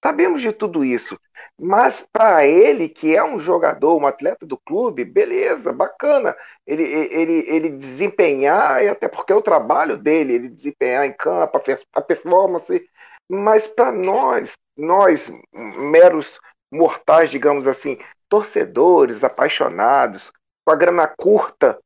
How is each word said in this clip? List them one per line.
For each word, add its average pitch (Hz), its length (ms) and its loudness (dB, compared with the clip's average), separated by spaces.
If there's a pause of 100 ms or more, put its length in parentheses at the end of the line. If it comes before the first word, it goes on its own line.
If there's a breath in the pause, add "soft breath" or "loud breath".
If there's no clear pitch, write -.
Sabemos 311 400 -2
de 226 120 -4
tudo 170 320 -4
isso. 120 340 -6 (400 loud breath)
Mas 202 540 0
pra 185 340 4
ele, 165 420 4
que 156 280 -2
é - 80 0
um 262 160 -6
jogador, 165 560 0
um 143 100 -2
atleta 139 400 -6
do 135 100 -10
clube, 170 480 -6
beleza, - 680 -4
bacana. - 640 -2 (280 loud breath)
Ele, 156 200 -4
ele, 160 640 -2
ele 160 200 -2
desempenhar, 143 1120 -2
e 208 80 2
até - 200 -4
porque - 240 -6
é - 20 2
o 214 80 2
trabalho 147 560 0
dele, 147 360 0
ele 123 140 -4
desempenhar 131 560 -4
em 135 80 -4
campo, 170 440 -4
a - 40 0
per-, - 220 -6 (100)
a - 80 -2
performance. 180 880 -2 (400 soft breath)
Mas 214 380 0
pra 247 240 0
nós, 214 680 -2 (200)
nós, 170 560 2 (200)
meros 147 880 2 (320 soft breath)
mortais, 156 560 2
digamos 139 380 -2
assim, 131 320 -4 (300 loud breath)
torcedores, 151 960 2
apaixonados, 123 1080 -2 (320)
com 156 80 2
a 156 40 4
grana 175 320 2
curta - 760 0